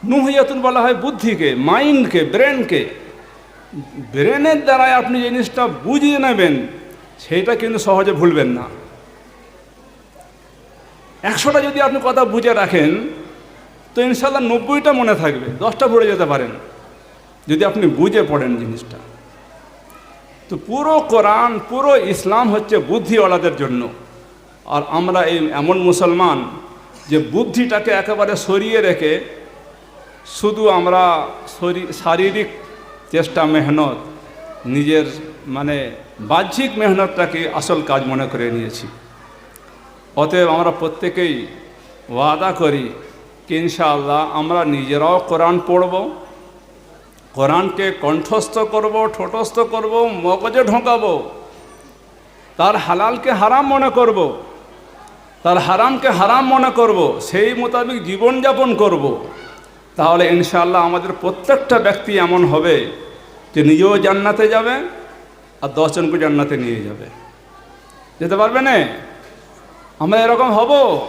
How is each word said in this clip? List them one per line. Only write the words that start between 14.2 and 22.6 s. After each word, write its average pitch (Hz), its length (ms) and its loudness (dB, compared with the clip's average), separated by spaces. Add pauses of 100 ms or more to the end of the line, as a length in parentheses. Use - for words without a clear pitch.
নব্বইটা 254 500 0
মনে 240 220 2
থাকবে, 139 320 -2 (120)
দশটা 226 300 0
ভুলে 226 180 4
যেতে 185 200 0
পারেন 131 240 -2 (1000)
যদি 156 160 2
আপনি 196 220 0
বুঝে 147 420 2
পড়েন 127 280 -2
জিনিসটা। 113 400 -10 (1500)
তো 175 180 -8
পুরো 294 340 2
কোরআন, 220 680 2
পুরো 269 280 2
ইসলাম 208 560 0
হচ্ছে 214 260 0